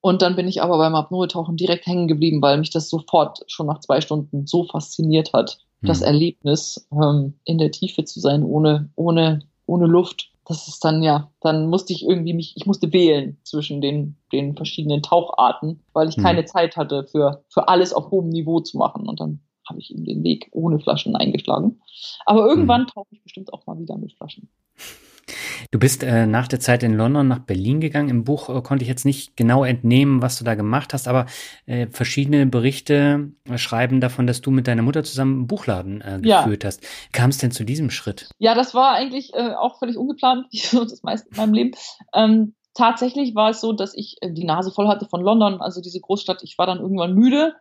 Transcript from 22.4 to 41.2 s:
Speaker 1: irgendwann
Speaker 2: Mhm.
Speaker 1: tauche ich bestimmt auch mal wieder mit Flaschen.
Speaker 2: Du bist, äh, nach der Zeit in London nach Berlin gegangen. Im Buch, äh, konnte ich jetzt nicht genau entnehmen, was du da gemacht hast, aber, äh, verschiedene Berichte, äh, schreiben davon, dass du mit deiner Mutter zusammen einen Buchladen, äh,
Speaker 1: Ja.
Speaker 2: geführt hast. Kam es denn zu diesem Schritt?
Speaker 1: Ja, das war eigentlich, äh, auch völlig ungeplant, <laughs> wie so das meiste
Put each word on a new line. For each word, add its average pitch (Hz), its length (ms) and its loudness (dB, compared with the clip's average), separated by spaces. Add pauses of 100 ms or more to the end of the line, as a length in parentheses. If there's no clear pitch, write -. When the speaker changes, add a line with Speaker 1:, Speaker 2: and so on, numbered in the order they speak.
Speaker 1:
irgendwann 262 360 4
Speaker 2:
Mhm. 247 60 -2
Speaker 1:
tauche - 240 -16
ich - 100 -20
bestimmt - 320 -16
auch - 120 -18
mal 160 120 -12
wieder 165 180 -10
mit - 160 -12
Flaschen. - 380 -18 (1200)
Speaker 2:
Du - 80 0
bist, 131 260 2
äh, 117 220 4
nach 120 200 0
der 123 140 -4
Zeit 123 220 2
in 113 120 2
London 135 320 2
nach 127 140 2
Berlin 107 400 -2
gegangen. 147 300 -2
Im 120 140 0
Buch, 143 300 -2
äh, 127 60 -2
konnte 127 240 -2
ich 117 40 -6
jetzt 127 180 -6
nicht 139 300 -2
genau 123 280 4
entnehmen, 127 580 4
was 123 160 -2
du 120 60 -10
da 113 100 0
gemacht 107 380 -2
hast, 131 160 -6
aber, 123 180 2 (400)
äh, 120 220 -4
verschiedene 139 580 0
Berichte, 143 840 2 (180)
äh, 123 100 -6
schreiben 123 420 0
davon, 127 260 0
dass 123 160 -2
du 135 80 -2
mit 131 180 2
deiner 117 140 2
Mutter 143 200 0
zusammen 135 360 -2
einen 123 80 -4
Buchladen, 101 560 -4
äh, 98 200 -8
Speaker 1:
Ja. 202 200 6
Speaker 2:
geführt 107 220 -2
hast. - 180 -6 (300)
Kam 120 180 4
es 135 80 -2
denn 120 120 0
zu 113 140 -6
diesem 135 260 -2
Schritt? - 380 -10 (100)
Speaker 1:
Ja, 220 160 4
das 247 200 0
war 254 180 4
eigentlich, 254 420 -4
äh, 240 200 -4
auch - 240 -4
völlig 240 180 -6
ungeplant, 254 520 -2
<laughs> - 40 -20
wie 208 60 -10
so 240 260 0
das - 180 -12
meiste - 280 -8